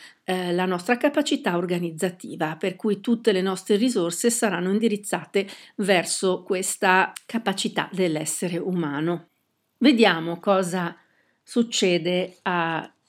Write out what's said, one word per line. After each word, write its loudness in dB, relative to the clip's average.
eh, -2
la 2
nostra 0
capacità 0
organizzativa, -4
per -4
cui -2
tutte 0
le 2
nostre 0
risorse 0
saranno 0
indirizzate -2
verso 2
questa 2
capacità -2
dell'essere -2
umano. -2
Vediamo 4
cosa 0
succede 0
a, -2